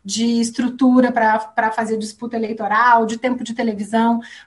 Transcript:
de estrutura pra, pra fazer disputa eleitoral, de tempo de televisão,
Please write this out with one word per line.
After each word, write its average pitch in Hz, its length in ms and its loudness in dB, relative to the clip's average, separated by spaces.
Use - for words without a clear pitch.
de 226 340 0
estrutura 247 720 2
pra, 220 280 2
pra 220 320 -2
fazer 220 260 -4
disputa 226 400 -8
eleitoral, 220 680 2
de 226 120 -4
tempo 254 260 -4
de 226 100 -8
televisão, 226 680 0